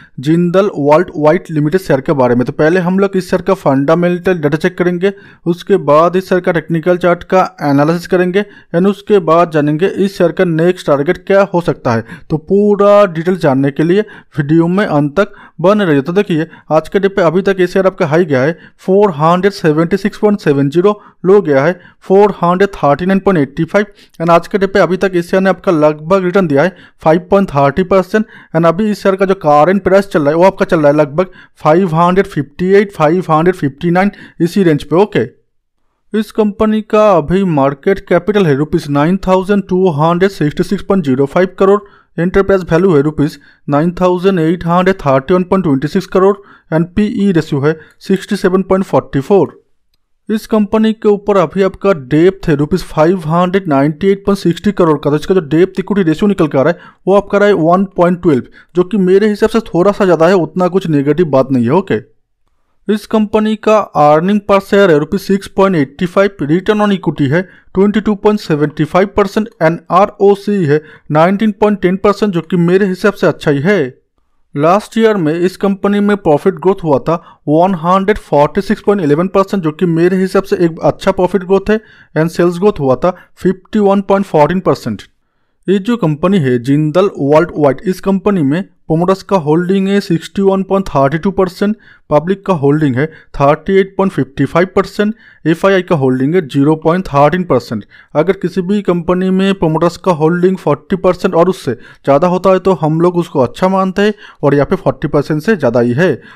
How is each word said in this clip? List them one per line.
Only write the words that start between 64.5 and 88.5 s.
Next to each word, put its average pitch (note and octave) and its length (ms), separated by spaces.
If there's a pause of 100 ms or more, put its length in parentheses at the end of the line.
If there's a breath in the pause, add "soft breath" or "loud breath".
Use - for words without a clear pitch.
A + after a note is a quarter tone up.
share G3+ 280
है D3+ 100
रुपीज F#3+ 220
सिक्स G3 280
पॉइंट F#3+ 260
एटी D3+ 300
फ़ाइव, G3 380
return F#3 380
on G3+ 120
equity D3+ 380
है E3+ 100 (340 loud breath)
ट्वेंटी G3+ 260
टू G#3+ 160
पॉइंट G#3 220
सेवेंटी D3+ 460
फ़ाइव G3 320
परसेंट G#3 320 (140)
and E3 160 (140)
आरओसी G3+ 720
है D3+ 160 (300 loud breath)
नाइनटीन F#3+ 420
पॉइंट G#3 280
टेन F#3 160
परसेंट, G3+ 360
जो E3+ 80
कि F3+ 180
मेरे F3+ 260
हिसाब F#3+ 280
से - 140
अच्छा D3+ 240
ही C#3 100
है। D#3+ 420 (520)
लास्ट F3 420
ईयर A3 200
में D#3 180
इस F3+ 220
कंपनी G3+ 420
में G#3 180
प्रॉफिट E3+ 380
ग्रोथ F3+ 280
हुआ D3 160
था D#3 160 (320 loud breath)
वन E3+ 280
हंड्रेड F#3+ 440
फ़ोर्टी D3+ 420
सिक्स - 200
पॉइंट G#3 220
इलेवन D3+ 240
परसेंट, F#3+ 360
जो D#3 80
कि E3+ 160
मेरे E3+ 300
हिसाब F#3+ 260
से - 140
एक E3+ 240
अच्छा D#3+ 300
प्रॉफिट F#3 320
ग्रोथ F#3+ 260
है A3 100 (360 soft breath)
and D#3+ 160
सेल्स F3 280
ग्रोथ G#3 200
हुआ C3 180
था F3+ 180 (200 loud breath)
फिफ्टी F#3+ 460
वन G3 220
पॉइंट G3 220
फ़ोर्टीन D#3+ 340
परसेंट। C3 420 (640)
ये G3 120
जो A3+ 180
कंपनी F3 420
है B2 200
जिंदल D3+ 500 (100)
वर्ल्ड D3+ 360
वाइड, C3+ 260
इस F#3 200
कंपनी G3 420
में D#3 200 (200)